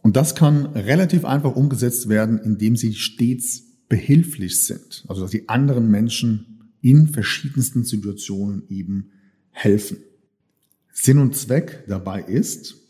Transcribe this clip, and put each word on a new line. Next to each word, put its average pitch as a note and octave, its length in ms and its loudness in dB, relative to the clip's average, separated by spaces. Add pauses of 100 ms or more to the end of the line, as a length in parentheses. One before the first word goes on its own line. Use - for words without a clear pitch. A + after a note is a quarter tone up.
Und G#2 160 4
das D3+ 200 2
kann D3 300 4
relativ D#3 580 0
einfach C#3 320 -2
umgesetzt B2 520 0
werden, A2 300 2
indem G#2+ 380 0
sie A2 180 -2
stets - 680 -4 (240)
behilflich B2+ 760 0
sind. - 440 -12
Also, F#2+ 140 -8
dass F2+ 100 -8
sie G#2+ 160 -6
anderen B2 420 2
Menschen A2 800 -2 (100)
in D3 280 8
verschiedensten B2+ 720 -4
Situationen G2+ 880 -6
eben G2 420 -8 (400)
helfen. - 460 0 (960)
Sinn C3+ 260 4
und C3 160 2
Zweck - 540 -4
dabei F#2+ 340 -8
ist - 540 -6 (140)